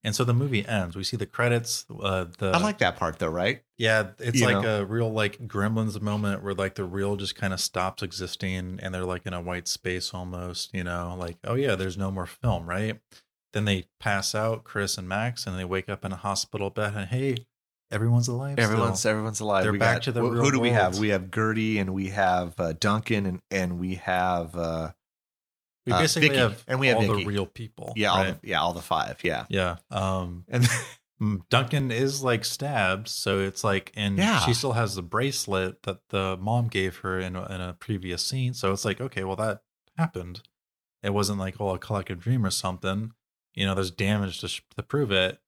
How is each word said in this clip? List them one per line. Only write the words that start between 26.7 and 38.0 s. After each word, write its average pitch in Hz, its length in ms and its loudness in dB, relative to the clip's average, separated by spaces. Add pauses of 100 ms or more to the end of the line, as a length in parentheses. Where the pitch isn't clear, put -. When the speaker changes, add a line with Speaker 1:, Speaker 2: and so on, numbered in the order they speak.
Speaker 2:
we 135 100 4
have 113 100 6
Speaker 1:
all 113 100 4
the 107 60 4
Speaker 2:
Vicky. 101 120 0
Speaker 1:
real 101 200 0
people, - 500 -12
Speaker 2:
Yeah, 104 160 2
all 95 100 6
Speaker 1:
right? 95 180 -2
Speaker 2:
the, - 80 -14
yeah, 85 120 0
all 85 140 2
the 82 80 -8
five. 78 420 -2
Yeah. 67 240 0
Speaker 1:
Yeah. 90 300 0 (120)
Um, 92 580 -2
Speaker 2:
And 123 200 4 (260)
<laughs> - 260 -20
Speaker 1:
mm, 107 300 0
Duncan 131 400 2
is, 135 320 0
like, 120 220 2
stabbed, 110 640 0
so 98 320 0
it's 98 240 -4
like, 98 320 0
and 101 220 0
Speaker 2:
Yeah. 196 200 4
Speaker 1:
she 117 160 4
still 123 200 0
has 110 200 0
the 92 80 -6
bracelet 95 800 -2
that 98 160 -6 (120)
the 95 300 0
mom 117 280 0
gave 95 300 -2
her 92 200 -2
in 92 160 -4
a, 92 80 -6 (100)
in 92 80 -8
a 90 200 -6
previous 90 440 -4